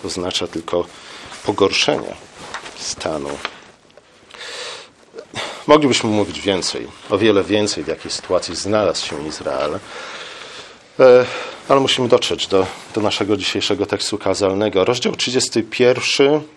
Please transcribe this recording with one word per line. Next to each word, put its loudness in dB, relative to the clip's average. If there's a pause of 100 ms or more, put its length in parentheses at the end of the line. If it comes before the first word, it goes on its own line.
oznacza -4
tylko -2 (580)
pogorszenie 0 (640)
stanu. -6 (2500)
Moglibyśmy 6
mówić 0
więcej, -2 (240)
o 4
wiele 6
więcej, 0
w -6
jakiej -6
sytuacji -4
znalazł 0
się -8
Izrael, -6 (1200)
e, 10 (420)
ale 6
musimy 0
dotrzeć 2
do, 2 (280)
do -2
naszego 0
dzisiejszego -2
tekstu -2
kazalnego. 2
Rozdział 0
trzydziesty 0
pierwszy 4 (160)